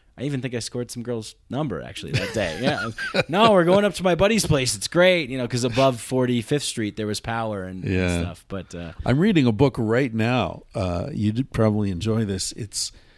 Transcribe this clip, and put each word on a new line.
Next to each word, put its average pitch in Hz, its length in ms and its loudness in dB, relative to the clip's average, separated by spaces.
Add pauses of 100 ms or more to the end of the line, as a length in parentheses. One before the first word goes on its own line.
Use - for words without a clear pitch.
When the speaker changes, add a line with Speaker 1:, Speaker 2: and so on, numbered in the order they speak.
(180)
Speaker 1:
I 120 60 -8
even 139 180 -4
think 123 120 -6
I 120 60 -2
scored 123 300 -8
some 120 120 -10
girl's 113 320 -6 (140)
number, 120 340 -4
actually, - 300 -10
that - 220 -2
day. 87 280 -2
Yeah. 117 280 -2 (340)
<laughs> - 40 -20
"No, 208 240 6
we're 180 120 6
going 196 220 4
up 185 80 -2
to 175 80 -8
my 180 120 4
buddy's 202 320 2
place. 127 300 2
It's 98 100 -8
great," 170 440 4
you 131 80 -4
know, 123 100 -2
'cause 123 160 -2
above 127 360 4
forty-fifth 127 640 0
Street, 104 340 -4
there 107 100 -4
was 104 140 -4
power 110 440 -4
and, 92 200 -8
and 120 80 0
Speaker 2:
Yeah. 90 280 2
Speaker 1:
stuff. 85 280 -6
But, 95 260 -10
uh, 85 180 -10 (140)
Speaker 2:
I'm 123 120 4
reading 170 280 4
a 117 60 4
book 127 260 2
right 117 340 0
now. 110 500 0 (120)
Uh, 92 380 -2
you'd 110 380 -2
probably 107 400 2
enjoy 107 360 -2
this. 95 260 -4
It's, - 400 -8 (260)